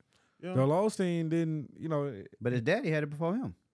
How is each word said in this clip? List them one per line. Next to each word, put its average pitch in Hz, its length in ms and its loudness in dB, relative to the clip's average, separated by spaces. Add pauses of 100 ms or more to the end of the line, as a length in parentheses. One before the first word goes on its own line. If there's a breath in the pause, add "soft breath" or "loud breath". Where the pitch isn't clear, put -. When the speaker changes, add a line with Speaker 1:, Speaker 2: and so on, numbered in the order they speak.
(420 soft breath)
Speaker 1:
Yeah. 175 140 -6
Speaker 2:
Joel 156 340 4
Osteen 170 400 0
didn't, 160 480 -2
you 160 100 -8
know, 143 360 -2 (180)
Speaker 3:
But 123 100 0
his 117 100 2
daddy 185 280 2
had 156 140 2
it 147 60 -4
before 165 260 -2
him. 151 200 -4 (180)